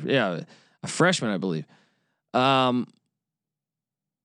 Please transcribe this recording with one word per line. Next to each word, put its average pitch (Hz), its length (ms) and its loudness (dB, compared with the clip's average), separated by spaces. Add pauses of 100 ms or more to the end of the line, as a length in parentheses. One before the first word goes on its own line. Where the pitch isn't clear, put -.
yeah, 107 360 0 (420)
a - 40 -12
freshman, 165 440 0
I 98 80 -2
believe. 82 280 -4 (680)
Um, 127 540 2 (1400)